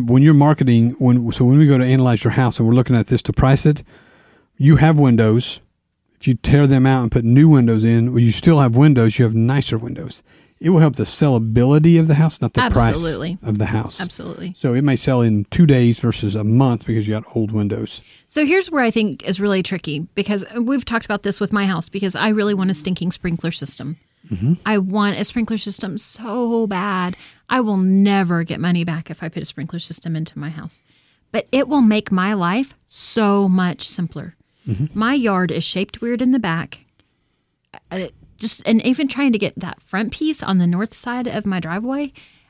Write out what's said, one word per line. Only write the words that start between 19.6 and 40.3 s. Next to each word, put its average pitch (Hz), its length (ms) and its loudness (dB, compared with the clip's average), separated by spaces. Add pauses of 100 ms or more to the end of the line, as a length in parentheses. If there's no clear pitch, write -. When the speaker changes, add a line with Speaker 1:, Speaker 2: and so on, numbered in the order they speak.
Speaker 2:
tricky, 170 520 -8
because 202 280 -4 (180)
we've 247 240 -4
talked 226 200 -6
about 202 180 -6
this 202 180 -4
with 202 120 -4
my 202 120 0
house, 175 240 -4
because 196 260 -6
I 208 140 -2
really 208 240 -2
want 190 180 -2
a - 20 -2
stinking 180 380 -6
sprinkler 170 400 -6
system. 143 460 -10 (320)
Speaker 1:
Mm-hmm. 107 240 -2 (120)
Speaker 2:
I 214 140 0
want 196 400 -2
a 208 60 -4
sprinkler 226 320 -4
system 202 400 -8
so 226 720 -4
bad. 185 480 -4 (340)
I 254 100 -2
will 214 180 0
never 190 680 2
get 170 180 -8
money 175 240 0
back 165 260 -8
if - 100 -16
I 165 80 -10
put 160 140 -10
a - 20 -10
sprinkler 160 320 -10
system 165 380 -10
into 156 240 -10
my 147 100 -10
house. 160 320 -16 (520)
But - 180 -4
it 269 160 0
will 277 140 2
make 214 320 2
my 185 200 0
life 202 400 -2 (140)
so 202 640 0
much 180 380 0
simpler. 170 480 -8 (320)
Speaker 1:
Mm-hmm. 123 300 -4
Speaker 2:
My 226 160 0
yard 196 380 0
is 160 140 -4
shaped - 360 -8
weird 233 220 -4
in 254 80 2
the 262 80 2
back. 165 460 -6 (1040)
Uh, 180 160 -8 (300)
just, - 280 -6
and 226 200 0
even 269 220 -2
trying 269 240 -2
to 220 60 0
get 202 220 -4
that 190 220 -12
front 202 300 -6
piece 311 320 -4